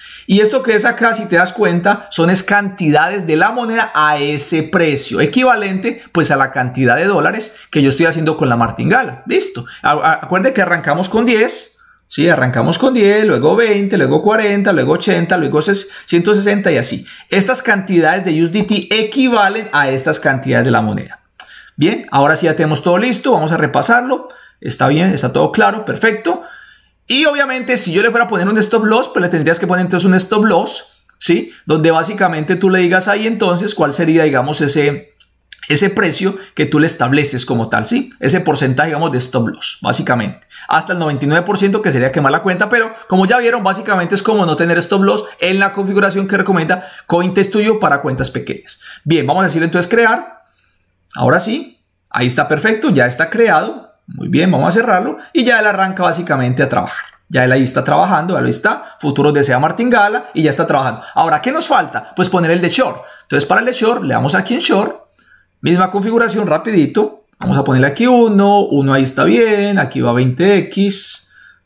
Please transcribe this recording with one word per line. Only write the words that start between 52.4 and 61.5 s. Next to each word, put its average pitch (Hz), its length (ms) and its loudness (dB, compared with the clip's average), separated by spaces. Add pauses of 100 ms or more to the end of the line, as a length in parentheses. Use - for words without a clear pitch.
perfecto, 220 420 0
ya 135 160 4
está 160 240 -2
creado. 214 540 0 (240)
Muy - 200 -12
bien, 175 240 2
vamos 165 180 2
a - 20 2
cerrarlo 226 460 0 (160)
y 269 100 2
ya 233 160 2
él 214 60 0
arranca 190 380 0
básicamente 151 580 -2
a 135 80 2
trabajar. - 360 -4 (220)
Ya 127 160 0
él 127 80 2
ahí 135 120 4
está 123 200 -2
trabajando, 170 520 0
ya 127 60 0
lo 123 60 0
está, - 540 -4
futuros 143 320 2
de 143 100 2
sea 123 140 0
Martingala 208 800 0
y 160 80 2
ya - 80 2
está - 160 -2
trabajando. 131 340 -2 (140)
Ahora, 156 260 2
¿qué 247 100 -2